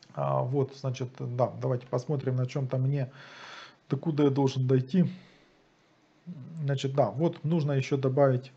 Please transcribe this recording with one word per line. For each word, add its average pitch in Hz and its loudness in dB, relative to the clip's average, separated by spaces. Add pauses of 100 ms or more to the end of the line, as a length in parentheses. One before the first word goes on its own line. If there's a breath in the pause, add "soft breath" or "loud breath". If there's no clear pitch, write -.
(140)
А, 135 0
вот, 131 -2
значит, 127 -6 (100)
да, 123 -2 (100)
давайте 127 -2
посмотрим, 131 -2
на 127 0
чём 135 -4
там 127 0
мне, 135 -2 (800 loud breath)
докуда 147 0
я 139 6
должен 131 2
дойти. 131 4 (1600 loud breath)
Значит, 139 -2
да, 131 4
вот 147 -2
нужно 147 2
ещё 135 0
добавить 131 2